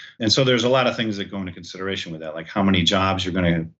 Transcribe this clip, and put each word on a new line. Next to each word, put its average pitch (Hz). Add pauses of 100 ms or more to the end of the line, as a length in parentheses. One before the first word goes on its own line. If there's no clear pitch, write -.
(200)
And 107
so 143
there's 127
a 123
lot 127
of 120
things 110
that 92
go 101
into 92
consideration 92
with 80
that, 78
like 82
how 104
many 95
jobs 95
you're 87
gonna, 85 (140)